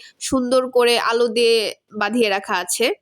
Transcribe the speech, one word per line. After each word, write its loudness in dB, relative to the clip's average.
সুন্দর 0
করে 2
আলো 0
দিয়ে 0
বাঁধিয়ে 0
রাখা -4
আছে। -2